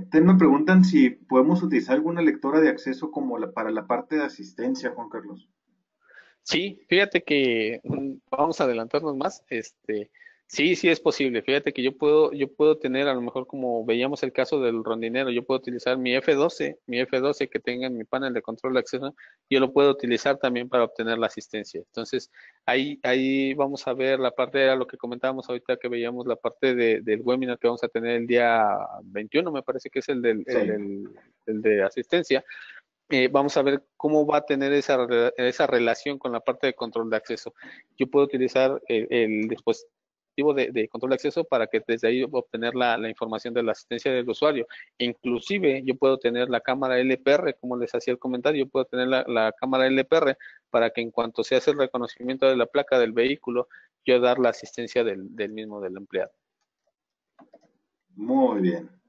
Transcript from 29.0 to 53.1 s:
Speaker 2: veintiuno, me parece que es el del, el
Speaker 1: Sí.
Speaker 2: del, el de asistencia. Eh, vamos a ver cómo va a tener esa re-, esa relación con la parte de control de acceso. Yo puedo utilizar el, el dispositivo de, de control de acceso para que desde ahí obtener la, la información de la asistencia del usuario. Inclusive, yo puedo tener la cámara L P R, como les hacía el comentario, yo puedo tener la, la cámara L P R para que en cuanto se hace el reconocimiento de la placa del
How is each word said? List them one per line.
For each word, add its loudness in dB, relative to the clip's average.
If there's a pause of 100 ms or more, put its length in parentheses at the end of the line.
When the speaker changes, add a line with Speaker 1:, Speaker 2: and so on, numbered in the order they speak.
Speaker 2:
veintiuno, -4
me -6
parece -8
que -4
es -8
el -2
del, 0
el 0
Speaker 1:
Sí. 0
Speaker 2:
del, -6 (380)
el -4
de 4
asistencia. 0 (640)
Eh, 4
vamos 2
a 4
ver 2 (140)
cómo 2
va 2
a -2
tener 0
esa 2
re-, 2
esa 0
relación 0
con -4
la -4
parte -2
de -4
control -6
de 0
acceso. -8 (440)
Yo -2
puedo 4
utilizar 0
el, -2
el 0
dispositivo -4 (680)
de, 0
de -2
control -6
de 4
acceso -2
para 0
que -2
desde 0
ahí 2
obtener -4
la, 0
la -6
información -8
de 0
la 0
asistencia -4
del -2
usuario. 0 (320)
Inclusive, -2
yo -2
puedo 2
tener 0
la 0
cámara -2
L 2
P 0
R, 2
como -8
les -6
hacía -2
el -2
comentario, -2
yo -10
puedo -2
tener -2
la, 0
la 0
cámara 0
L 2
P 2
R 2 (320)
para 2
que -6
en -6
cuanto -4
se 0
hace 2
el -2
reconocimiento -2
de 4
la 2
placa 0
del 2